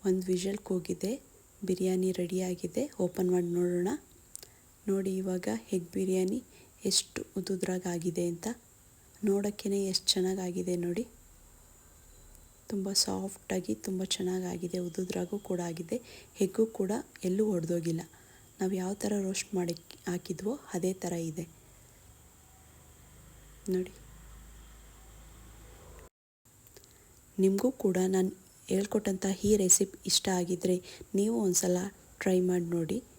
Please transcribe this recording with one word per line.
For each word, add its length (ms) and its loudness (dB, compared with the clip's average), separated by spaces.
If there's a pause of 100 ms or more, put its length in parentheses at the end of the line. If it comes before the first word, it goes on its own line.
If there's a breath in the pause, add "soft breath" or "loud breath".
ಒಂದು 200 2
ವಿಷಲ್ 320 0
ಕೂಗಿದೆ, 640 -2 (420)
ಬಿರಿಯಾನಿ 480 2
ರೆಡಿಯಾಗಿದೆ. 840 -2
ಓಪನ್ 320 2
ಮಾಡಿ 160 4
ನೋಡೋಣ. 420 2 (1000 loud breath)
ನೋಡಿ 280 2
ಇವಾಗ 320 -2 (240)
ಎಗ್ 200 -2
ಬಿರಿಯಾನಿ 520 2 (400 loud breath)
ಎಷ್ಟು 420 0 (100)
ಉದುದ್ರಾಗಾಗಿದೆ 880 -2
ಅಂತ. 220 -4 (760)
ನೋಡೋಕ್ಕೇನೆ 600 0
ಎಷ್ಟು 220 -2
ಚೆನ್ನಾಗಾಗಿದೆ 680 0
ನೋಡಿ. 320 -2 (1600)
ತುಂಬ 240 -2
ಸಾಫ್ಟಾಗಿ 840 0
ತುಂಬ 300 -2
ಚೆನ್ನಾಗಾಗಿದೆ, 760 -2
ಉದುದ್ರಾಗೂ 600 -4
ಕೂಡ 220 -4
ಆಗಿದೆ. 420 -4 (380 loud breath)
ಎಗ್ಗು 260 4
ಕೂಡ 260 -2 (320)
ಎಲ್ಲೂ 220 2
ಒಡೆದೋಗಿಲ್ಲ. 540 0 (600 loud breath)
ನಾವು 120 2
ಯಾವ 220 -2
ಥರ 180 -2 (100)
ರೋಸ್ಟ್ 320 -4
ಮಾಡಿ 180 0 (340)
ಹಾಕಿದ್ವೋ 520 -4 (160)
ಅದೇ 180 0
ಥರ 200 -6
ಇದೆ 520 -6 (2000)
ನೋಡಿ. 240 0 (3500 loud breath)
ನಿಮಗೂ 320 4
ಕೂಡ 260 0 (100)
ನಾನು 380 0 (240)
ಹೇಳ್ಕೊಟ್ಟಂಥ 580 0 (180)
ಈ 120 8
ರೆಸಿಪಿ 500 4
ಇಷ್ಟ 220 2
ಆಗಿದ್ರೆ 540 2 (320 loud breath)
ನೀವು 280 2
ಒಂದ್ಸಲ 340 2 (420)
ಟ್ರೈ 220 4
ಮಾಡಿ 240 2
ನೋಡಿ. 400 -2 (140)